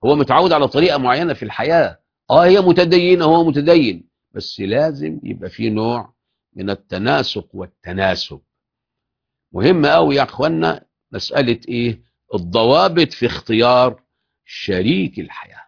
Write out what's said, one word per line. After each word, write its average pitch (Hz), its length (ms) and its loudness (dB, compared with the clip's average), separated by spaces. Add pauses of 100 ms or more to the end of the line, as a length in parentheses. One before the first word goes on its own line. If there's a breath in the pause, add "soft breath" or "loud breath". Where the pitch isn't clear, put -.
هو 139 100 4
متعود 147 380 2
على 143 140 2
طريقة 151 300 0
معينة 135 360 0
في 110 100 -10
الحياة، 117 560 -2 (300)
آه 156 160 6
هي 180 160 6
متدينة، 175 640 2
هو 165 180 4
متدين، 147 680 0 (240)
بس - 260 -14
لازم 139 640 -4
يبقى 95 260 -12
في 110 200 -6
نوع 110 440 -4 (400)
من 95 160 -10
التناسق 104 840 -4
والتناسب. 92 880 -6 (1120)
مهم 147 320 2
قوي 151 300 2
يا 139 80 2
أخوانا 160 600 -4 (260)
مسألة 120 560 -2
إيه؟ 120 340 -4 (340)
الضوابط 135 760 2
في - 120 -6
اختيار 123 760 0 (440)
شريك 123 760 -4
الحياة. - 480 -18